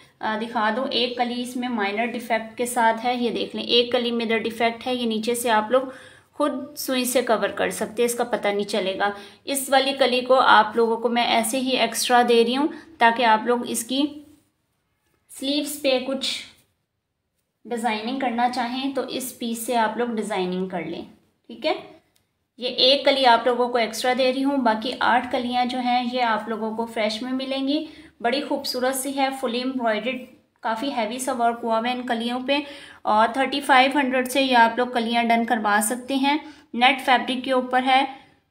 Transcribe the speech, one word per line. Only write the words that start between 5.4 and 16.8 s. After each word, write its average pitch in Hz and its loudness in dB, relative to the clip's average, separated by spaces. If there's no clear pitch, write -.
आप 220 2
लोग 262 2
खुद 269 -2
सुई 254 -2
से 247 2
cover 202 2
कर 185 -2
सकते 220 -4
हैं, 240 4
इसका 240 -2
पता 208 -2
नहीं 202 -2
चलेगा। 196 -2
इस 269 -4
वाली 269 4
कली 247 2
को 254 4
आप 214 6
लोगों 226 2
को 233 -2
मैं 240 0
ऐसे 226 0
ही 254 0
extra 240 2
दे 233 6
रही 233 2
हूँ 285 0
ताकि 233 6
आप 220 4
लोग 240 0
इसकी 269 -4
sleeves 285 -4
पे 254 2
कुछ 269 -4